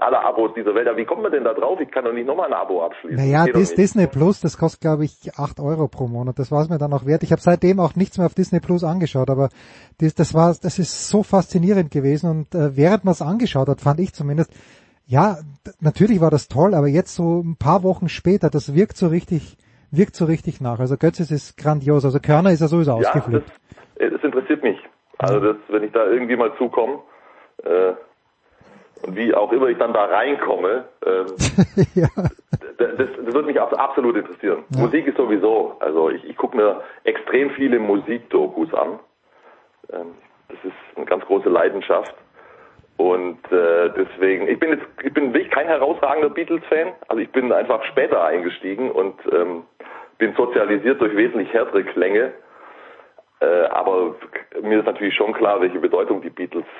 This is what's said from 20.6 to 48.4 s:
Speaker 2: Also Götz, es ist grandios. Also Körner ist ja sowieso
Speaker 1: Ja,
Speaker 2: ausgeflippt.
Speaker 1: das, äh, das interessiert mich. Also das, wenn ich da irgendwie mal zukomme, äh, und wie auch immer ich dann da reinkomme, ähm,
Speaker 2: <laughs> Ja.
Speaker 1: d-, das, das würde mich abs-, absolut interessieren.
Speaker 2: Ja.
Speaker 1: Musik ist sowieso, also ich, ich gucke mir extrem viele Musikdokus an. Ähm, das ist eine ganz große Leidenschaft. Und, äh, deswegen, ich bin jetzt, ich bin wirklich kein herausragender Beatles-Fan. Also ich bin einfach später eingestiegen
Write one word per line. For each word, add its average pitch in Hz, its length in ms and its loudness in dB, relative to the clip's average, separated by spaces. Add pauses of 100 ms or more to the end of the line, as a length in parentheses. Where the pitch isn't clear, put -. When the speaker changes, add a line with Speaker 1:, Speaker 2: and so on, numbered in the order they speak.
Speaker 2:
Also 127 180 0
Götz, - 220 2
es 165 100 -4
ist 147 260 -6
grandios. 147 480 2
Also 139 160 2
Körner 165 320 4
ist 156 100 2
ja 160 60 2
sowieso 151 260 2
Speaker 1:
Ja, 113 40 0
Speaker 2:
ausgeflippt. 120 540 0 (440)
Speaker 1:
das, 120 120 0
äh, - 20 -2
das - 140 -4
interessiert 143 400 -2
mich. 110 160 0 (400)
Also 101 200 2
das, 107 180 2 (120)
wenn 107 140 0
ich 107 80 -6
da 113 160 2
irgendwie 123 280 0
mal 113 220 0
zukomme, 123 400 -2 (680)
äh, 92 300 2 (1120)
und 92 100 -10
wie 113 200 0
auch 104 160 2
immer 131 160 2
ich 117 100 0
dann 117 160 0
da 104 120 2
reinkomme, 110 800 -2 (200)
ähm, 92 220 0
Speaker 2:
<laughs> - 640 0
Ja. 170 140 2 (720)
Speaker 1:
d-, 117 180 -2
das, 131 100 -2 (160)
das 117 120 -4
würde 151 80 0
mich 147 180 0
abs-, 123 160 -2
absolut 127 400 0
interessieren. 92 460 -4 (100)
Speaker 2:
Ja. 131 80 -2
Speaker 1:
Musik 131 240 0
ist 135 120 -4
sowieso, 107 600 0
also 80 300 2
ich, - 140 -6
ich 80 140 -16
gucke - 200 -4
mir 104 240 2 (220)
extrem 131 480 0
viele 131 280 0
Musikdokus 101 920 -2
an. - 260 -2 (920)
Ähm, 85 140 -10 (420)
das - 140 -20
ist - 340 -16
eine - 80 -10
ganz 92 200 0
große 98 240 2
Leidenschaft. 90 640 0 (840)
Und, 90 420 0 (120)
äh, 85 440 2
deswegen, 95 520 0
ich 120 120 0
bin 160 120 0
jetzt, 147 120 -2 (200)
ich 143 100 -6
bin 139 200 -2
wirklich 107 180 -2
kein 151 160 0
herausragender 147 640 0
Beatles-Fan. 165 640 -2 (140)
Also 113 140 -2
ich - 100 -8
bin 123 200 0
einfach 117 400 0
später 131 320 0
eingestiegen 90 680 -4